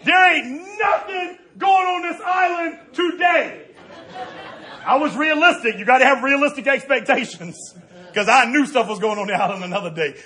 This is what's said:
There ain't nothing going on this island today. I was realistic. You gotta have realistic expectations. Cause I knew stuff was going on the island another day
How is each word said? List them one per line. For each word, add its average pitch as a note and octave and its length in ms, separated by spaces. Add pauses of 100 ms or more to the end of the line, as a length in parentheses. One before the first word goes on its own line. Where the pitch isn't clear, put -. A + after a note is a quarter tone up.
There F4+ 300
ain't C#4 280 (180)
nothing F#4+ 580 (200)
going F#4+ 280
on F4+ 160
this E4+ 220
island F4 540 (140)
today. E4+ 760 (1160)
I A#3+ 120
was C#4+ 180
realistic. D4+ 640
You G3+ 60
gotta B3+ 200
have C4 180
realistic C#4 440
expectations. B3+ 920 (580)
Cause G3+ 140
I B3 180
knew C4 200
stuff A3+ 220
was G#3 100
going G#3 200
on G3+ 80
the G3+ 80
island F#3+ 300
another F3+ 260
day D#3 240 (120)